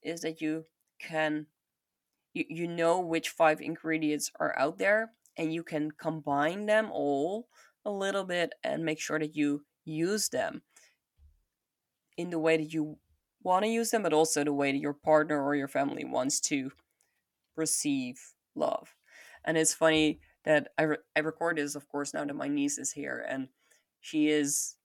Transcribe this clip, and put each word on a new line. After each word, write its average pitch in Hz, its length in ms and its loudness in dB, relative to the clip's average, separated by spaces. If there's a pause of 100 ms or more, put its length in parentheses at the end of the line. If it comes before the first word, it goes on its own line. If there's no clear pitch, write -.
is 170 180 -6
that 160 200 -6
you 160 240 -4 (340)
can, 156 480 -2 (840)
you, 175 140 -4
you 170 200 -6
know 170 320 2
which 165 300 -2
five 156 320 4
ingredients 160 800 -2
are - 180 0
out 160 200 0
there, 214 340 0 (260)
and 160 160 -2
you 165 100 -4
can 151 280 -4
combine 156 720 -2
them 214 280 2
all 147 540 -2 (360)
a 208 80 -6
little 196 320 -2
bit 175 300 -2 (100)
and 156 220 -2
make 156 160 -2
sure 156 180 -4
that 156 160 -6
you 143 300 0 (180)
use 170 460 -2
them 104 320 -4 (1500)
in 180 140 -6
the 170 100 -4
way 160 160 4
that 156 180 -2
you 151 240 -4 (460)
wanna 185 240 4
use 226 240 2
them, 220 100 2
but 160 120 2
also 151 320 4
the 147 80 2
way 139 180 2
that 139 60 0
your 143 160 -2
partner 151 500 4
or 143 100 0
your 139 140 -2
family - 380 -2
wants 131 340 0
to 135 320 -2 (840)
receive 139 760 -2 (220)
love. - 400 -2 (480)
And 160 140 0
it's 160 160 4
funny 156 460 4 (260)
that 151 320 4
I 156 60 2
re-, 151 140 2 (200)
I - 20 4
record 160 380 -2
this, 147 180 -2
of 143 140 -14
course, 143 240 -6
now 156 100 -4
that 143 100 -6
my 139 140 -6
niece 143 300 0
is - 160 -6
here, 135 340 -8
and 131 220 -6 (500)
she 151 300 2
is 147 560 0